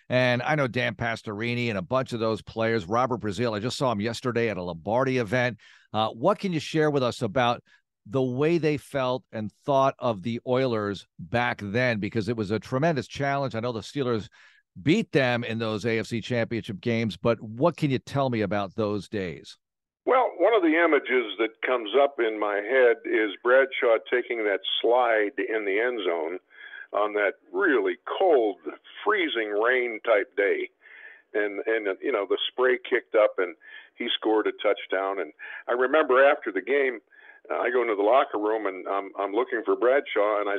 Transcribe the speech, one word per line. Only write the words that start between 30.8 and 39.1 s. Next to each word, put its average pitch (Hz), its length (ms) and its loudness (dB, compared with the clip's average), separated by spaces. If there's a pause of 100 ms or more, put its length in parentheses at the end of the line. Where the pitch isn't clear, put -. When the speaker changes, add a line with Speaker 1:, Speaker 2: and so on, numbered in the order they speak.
Speaker 2:
And, 101 320 -2
and, 110 200 -2
uh, 95 140 -2
you 143 100 -2
know, 101 160 0
the 101 120 0 (120)
spray 127 280 2 (100)
kicked - 240 -2
up 107 240 4
and 87 180 -2 (400)
he 120 200 -8
scored 107 320 2
a 95 60 0
touchdown. 98 680 -2
And 78 140 -8 (360)
I 120 40 0
remember 131 520 4
after 143 260 2
the 92 100 -2
game, 131 380 0 (520)
uh, - 80 -2
I 123 100 0
go 123 140 2
into 113 120 0
the 98 60 0
locker 117 380 4
room 107 260 0
and 95 220 -6
I'm, 98 320 -4